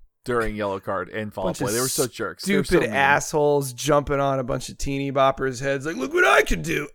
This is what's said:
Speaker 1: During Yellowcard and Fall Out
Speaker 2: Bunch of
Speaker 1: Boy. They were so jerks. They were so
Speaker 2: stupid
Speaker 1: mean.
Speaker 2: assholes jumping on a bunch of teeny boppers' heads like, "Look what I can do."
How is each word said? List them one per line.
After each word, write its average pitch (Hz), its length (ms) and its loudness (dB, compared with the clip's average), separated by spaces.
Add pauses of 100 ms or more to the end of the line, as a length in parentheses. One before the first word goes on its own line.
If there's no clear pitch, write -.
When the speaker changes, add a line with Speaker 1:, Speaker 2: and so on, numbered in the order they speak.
(260)
Speaker 1:
During 113 300 0
Yellowcard 98 600 -4
and 107 180 -6
Fall 95 120 -4
Out - 20 0
Speaker 2:
Bunch - 140 -4
of 135 60 0
Speaker 1:
Boy. 104 60 -2
They 117 60 0
were 127 80 0
so 131 200 0
jerks. 104 360 -8
They 196 120 2
were 190 80 4
so - 40 -10
Speaker 2:
stupid 165 220 4
Speaker 1:
mean. 127 80 -4
Speaker 2:
assholes 143 760 2
jumping 143 480 0
on 139 200 0
a 127 40 -2
bunch 131 240 -6
of - 100 -14
teeny 139 340 -4
boppers' 135 500 0
heads 139 240 -2
like, 165 100 -6
"Look 262 180 -6
what 359 120 4
I 403 160 6
can 185 200 0
do." 151 340 -4